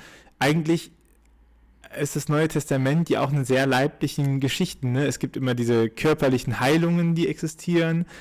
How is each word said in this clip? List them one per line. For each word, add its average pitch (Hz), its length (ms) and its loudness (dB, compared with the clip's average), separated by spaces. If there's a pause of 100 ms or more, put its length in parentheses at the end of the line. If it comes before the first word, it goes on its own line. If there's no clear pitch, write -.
(380)
eigentlich 156 540 0 (1080)
ist 147 160 -4
das 151 120 -6
Neue 156 200 2
Testament 143 600 0
ja 131 120 0
auch 135 100 -2
eine 143 140 0
sehr 131 200 2
leiblichen 139 760 0
Geschichten, 135 520 -2
ne? 135 140 0
Es 151 120 -2
gibt - 200 -6
immer 127 180 -2
diese 117 340 2
körperlichen 135 680 0
Heilungen, 170 560 2
die 165 120 0
existieren. 165 800 -2 (160)